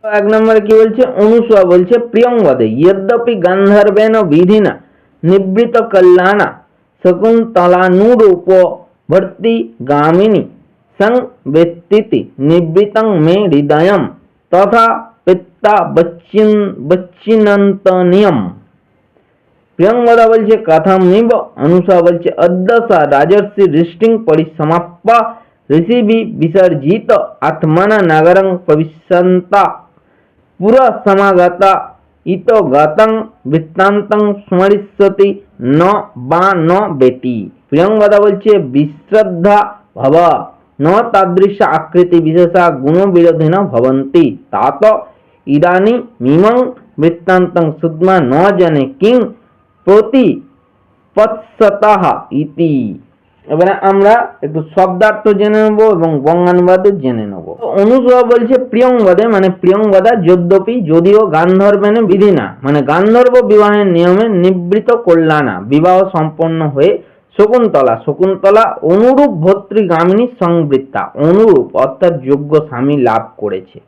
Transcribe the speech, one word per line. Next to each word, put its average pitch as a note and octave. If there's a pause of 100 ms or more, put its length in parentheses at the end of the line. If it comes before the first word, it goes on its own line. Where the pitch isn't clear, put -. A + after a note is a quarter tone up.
তো A3
এক G#3
নম্বরে A3
কি G#3
বলছে? A3+
অনুসুয়া A3
বলছে, F3+
"প্রিয়ংবদে A3
যদ্যপি G3
গান্ধার্বেণ G3+
বিধিনা F3+ (440)
নিবৃত G3
কল্যাণা F#3 (520)
শকুন্তলানুরূপ F#3 (340)
ভর্তি F#3+ (160)
গামিনী E3 (580)
সংবেত্তিতি F#3 (100)
নিবৃতং F3+
মে F#3
হৃদয়ম D3+ (440)
তথা A3 (120)
পিত্তা F#3
বচ্চিন-, G3
বচ্চিনন্তনিয়ম।" F#3 (1300)
પ્રિયં A#3
વદાવલ A3+
છે A3
કાથામ F3+
નિબ, A3 (280)
અનુષા F3
વલ E3+
છે E3+
અદ્દસા, F#3
રાજર્ષિ F3
રિષ્ટિંગ G#3+
પરિસમાપ્પા, E3+ (280)
ઋષિભી G#3+
વિસર્જિત E3+ (300)
આત્માના E3
નાગરંગ F3+
પ્રવિશંતા, F3+ (680)
પુરા A#3+
સમાગતા, F#3+ (280)
ઈતો F#3
ગાતંગ A3 (180)
વૃત્તાંતં G3+
સ્મરિષ્યતિ G3 (160)
ન C3+ (360)
બા E3
ન F3
બેટી. B2+ (180)
પ્રિયં E3
વદાવલ G#3
છે G#3
વિશ્રદ્ધા F3+ (160)
ભવ, C3+ (640)
ન C#3 (280)
તાદૃશ F#3+
આકૃતિ F3
વિશેષા E3+
ગુણો D#3+
વિરોધિન E3
ભવંતિ. C3+ (120)
તાત A#2+ (640)
ઇદાની F#3 (180)
મિમં G#3+ (260)
વૃત્તાંતં E3+
સુદ્મા E3+
ન B2+ (240)
જને D#3
કિં A3+ (420)
প্রতি G#3+ (760)
পৎসতাহ G#3 (120)
ইতি। C#3+ (480)
এবারে F3+ (140)
আমরা G3+
একটু D#3 (120)
শব্দার্থ G3
জেনে G#3+
নেব G#3
এবং E3
বঙ্গানুবাদও F3+
জেনে B2+
নেব। F2+
তো A3+
অনুসুয়া B3
বলছে A#3+
প্রিয়ংবদে, A3+
মানে F#3+
প্রিয়ংবদা, G3
যদ্যপি, F#3
যদিও F3+
গান্ধর্বেনে G3
বিধিনা, F#3
মানে C#3+
গান্ধর্ব A3+
বিবাহের G#3
নিয়মে F3+
নিবৃত F#3
কল্যাণা, D#3
বিবাহ F3+
সম্পন্ন D#3+
হয়ে C#3+ (420)
শকুন্তলা, G3
শকুন্তলা F#3+
অনুরূপ B3
ভর্তৃগামিনী F#3+ (160)
সংবৃত্তা, C#3+
অনুরূপ F3
অর্থাৎ C3+
যোগ্য C#3+
স্বামী C#3+
লাভ A2+ (140)
করেছে। F#2+